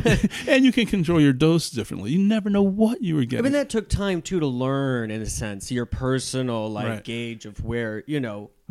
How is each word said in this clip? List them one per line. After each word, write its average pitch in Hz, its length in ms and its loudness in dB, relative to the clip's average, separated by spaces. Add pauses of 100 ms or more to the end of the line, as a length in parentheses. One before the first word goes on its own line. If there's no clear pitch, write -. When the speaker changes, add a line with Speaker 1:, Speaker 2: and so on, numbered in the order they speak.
(220)
Speaker 1:
<laughs> - 260 -2
Speaker 2:
and 269 180 6
you 254 60 6
can 233 160 2
control 170 340 2
your 143 120 6
dose 156 360 2
differently. 104 420 -6
You 175 80 2
never 208 300 2
know 202 140 4
what 220 380 2
you 175 140 0
were 147 60 2
Speaker 1:
I 123 40 2
Speaker 2:
getting. 117 180 -2
Speaker 1:
mean, 269 100 2
that 285 160 0
took 220 200 -4
time, 190 340 0
too, 185 160 -2
to 151 80 0
learn, 131 640 -2
in 110 100 -6
a 107 60 -6
sense, 101 440 -6
your 120 140 -2
personal, 127 840 -2
like, 107 180 -4
Speaker 2:
Right. 107 160 -6
Speaker 1:
gauge 117 420 -8
of 104 180 -12
where, 110 440 -6
you 147 120 -2
know, 104 300 -8 (220)